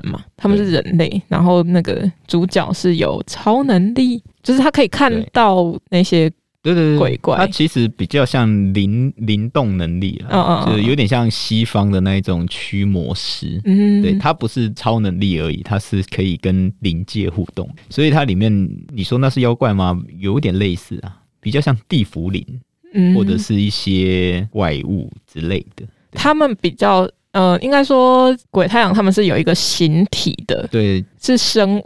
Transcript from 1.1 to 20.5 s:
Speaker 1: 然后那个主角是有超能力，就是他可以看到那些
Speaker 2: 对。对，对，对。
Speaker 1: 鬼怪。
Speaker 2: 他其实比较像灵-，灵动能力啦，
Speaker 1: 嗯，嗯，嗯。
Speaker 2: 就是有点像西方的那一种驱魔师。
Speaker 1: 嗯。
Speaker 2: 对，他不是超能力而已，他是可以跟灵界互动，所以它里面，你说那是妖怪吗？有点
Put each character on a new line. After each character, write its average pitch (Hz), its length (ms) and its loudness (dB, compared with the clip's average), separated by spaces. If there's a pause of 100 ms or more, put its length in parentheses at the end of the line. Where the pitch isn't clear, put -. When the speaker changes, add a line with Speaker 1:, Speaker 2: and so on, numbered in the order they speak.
Speaker 1:
然 160 140 0
后 175 200 4
那 170 180 2
个 180 320 -2 (140)
主 175 180 0
角 190 300 -2
是 175 220 0
有 - 300 -2
超 247 380 -2
能 208 300 2
力， 247 280 0 (200)
就 247 100 0
是 262 80 4
他 285 100 4
可 294 120 2
以 220 60 2
看 - 220 2 (220)
到 190 420 2 (140)
那 180 140 2
些 165 260 2 (320)
Speaker 2:
对。 165 140 0
对， - 0 -
对， 160 160 2
对。 151 80 2
Speaker 1:
鬼 123 200 0
怪。 - 180 0
Speaker 2:
他 190 100 2
其 170 200 0
实 120 220 0
比 - 180 -6
较 143 200 0
像 123 220 0 (260)
灵-， 107 440 0
灵 107 320 -2
动 113 260 -2
能 85 240 -2
力 95 240 -4
啦， 117 60 -14
Speaker 1:
嗯， 190 120 2
嗯， 175 220 0
嗯。 - 20 -2
Speaker 2:
就 110 100 0
是 104 120 0
有 139 80 2
点 131 100 0
像 117 240 0
西 110 340 -2
方 104 260 0
的 98 100 2
那 95 160 2
一 95 40 0
种 90 280 -2
驱 - 360 -6
魔 87 300 -2
师。 - 500 -8
Speaker 1:
嗯。 202 380 4
Speaker 2:
对， 202 120 2
他 196 180 0
不 123 160 -4
是 113 240 -2
超 113 260 -2
能 95 220 -2
力 95 180 0
而 80 120 -4
已， 73 120 -6
他 101 160 -2
是 98 240 -2 (120)
可 92 80 -2
以 92 140 -2
跟 92 440 0
灵 87 260 -2
界 95 240 -4
互 85 240 -4
动， 95 140 -8 (200)
所 143 160 0
以 156 60 2
它 147 140 2
里 110 100 0
面， 101 340 2 (240)
你 104 120 -6
说 120 140 -2
那 131 120 2
是 131 100 -4
妖 120 140 2
怪 120 180 0
吗？ 90 240 0 (220)
有 101 220 -2
点 95 180 -2